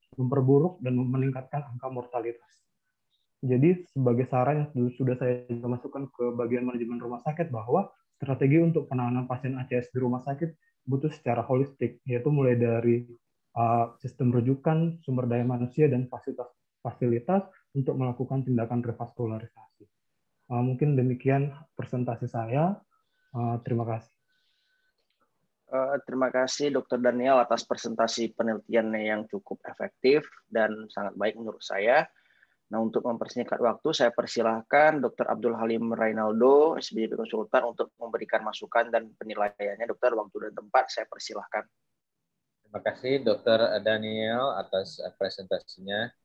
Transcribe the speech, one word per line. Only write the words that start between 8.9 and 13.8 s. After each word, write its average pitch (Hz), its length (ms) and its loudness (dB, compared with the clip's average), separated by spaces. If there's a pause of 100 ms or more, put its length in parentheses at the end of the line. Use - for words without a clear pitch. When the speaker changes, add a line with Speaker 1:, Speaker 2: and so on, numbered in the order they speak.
Speaker 1:
pasien 127 320 -6
A 127 80 -10
C 127 80 0
S 123 160 -4
di 127 80 -2
rumah 123 240 -2
sakit 165 320 -6 (320)
butuh 139 240 0
secara 117 320 -2
holistik, 131 640 -2
yaitu 123 240 0
mulai 131 240 4
dari, 117 480 2 (480)
eh, 117 340 2 (140)